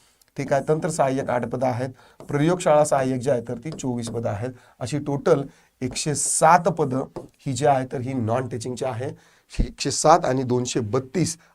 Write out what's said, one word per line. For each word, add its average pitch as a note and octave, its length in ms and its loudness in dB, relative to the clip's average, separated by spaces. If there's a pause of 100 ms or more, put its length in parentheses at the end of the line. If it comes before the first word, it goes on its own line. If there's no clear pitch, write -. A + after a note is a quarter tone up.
(360)
ठीक C#3 160 -4
आहे, C#3 160 2
तंत्र D#3 220 0
सहाय्यक C3+ 400 0
आठ B2 180 -2
पदं C3 180 -2
आहेत, B2+ 640 -6
प्रयोगशाळा D3+ 560 4
सहाय्यक C3 360 0
जे A#2+ 100 0
आहे B2 180 2
तर B2+ 60 -4
ती A#2 160 -10
चोवीस A#2+ 400 -6
पदं A#2 180 -4
आहेत. G#2+ 220 -4 (300)
अशी C3 180 -4
टोटल C#3+ 440 2 (380)
एकशे C3 340 -4
सात E3 460 4
पदं D3+ 420 0 (140)
ही - 360 -8
जी B2+ 140 0
आहे C3 260 4
तर C#3+ 80 -4
ही B2+ 120 -6
नॉन B2 360 -2
टीचिंगची B2 360 -8
आहे. C3 520 -8 (240)
एकशे - 300 -2
सात D#3+ 340 6
आणि C3 180 0
दोनशे B2 380 0
बत्तीस C3 560 -2 (180)